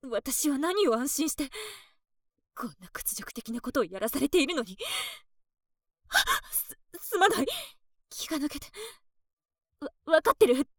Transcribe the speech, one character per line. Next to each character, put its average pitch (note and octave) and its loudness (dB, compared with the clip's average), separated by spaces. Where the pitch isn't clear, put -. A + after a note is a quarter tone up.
私 C4 0
は C4+ 0
何 F4+ 4
を A3+ 4
安 B3 0
心 D#4 0
し - -2
て、 C#4 -6
こ - -8
ん D#3 -10
な F3+ -20
屈 - -6
辱 - -10
的 A3+ -10
な A#3 -6
こ B3 -8
と C#4 2
を G#3+ 2
や F#3 -8
ら G#3+ -2
さ C4+ -2
れ C#4 2
て F4+ 6
い - 6
る F4 -4
の C4 0
に。 F#3 -10
す、 - -6
す - -4
ま F#4+ 6
な A4 2
い。 C4+ 0
気 - -10
が D#4+ -2
抜 C#4+ -2
け - -6
て。 - -18
わ、 D4 -10
わ D#4+ 6
か - 4
っ - 4
て G#4+ 8
る。 B3+ 2